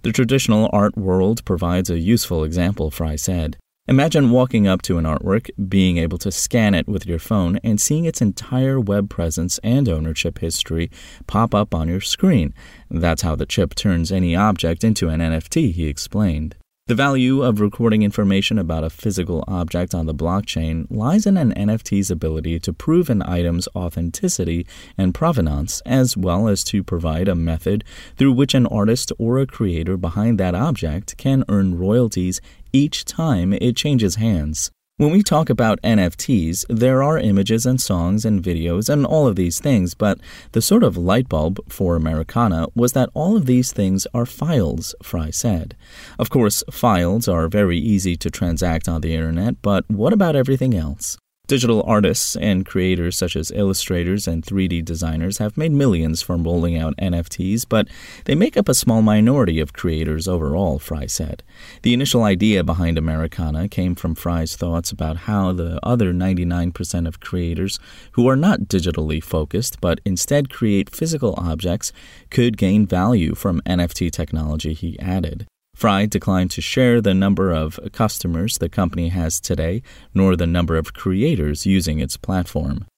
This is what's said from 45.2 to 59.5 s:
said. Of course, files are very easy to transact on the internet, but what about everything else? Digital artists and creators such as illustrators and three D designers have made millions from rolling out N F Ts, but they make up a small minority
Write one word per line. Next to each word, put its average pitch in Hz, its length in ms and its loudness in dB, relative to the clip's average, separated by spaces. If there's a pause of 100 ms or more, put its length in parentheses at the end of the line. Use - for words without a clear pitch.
said. 92 460 -4 (400)
Of 117 140 -4
course, 110 400 2
files 101 560 2
are 85 220 2
very 95 300 2
easy 95 400 0
to 82 120 -4
transact 82 580 -2
on 82 120 -2
the 80 160 -2
internet, 82 460 -2
but 101 280 0
what 110 220 2
about 180 240 2
everything 131 400 2
else? - 420 -6 (280)
Digital 117 360 2
artists 104 540 2
and 95 280 0
creators 90 540 0
such 87 180 -2
as 78 140 -4
illustrators 95 760 -2
and 85 160 -2
three 95 240 -2
D 85 140 -2
designers 82 560 -4
have 107 220 -4
made 156 140 0
millions 85 500 2
from 85 200 -2
rolling 85 360 0
out 80 180 -2
N 92 160 -2
F 82 160 -4
Ts, 101 380 -4
but 110 200 0 (380)
they - 100 0
make 196 220 0
up - 100 2
a 139 60 4
small 113 300 2
minority 107 580 4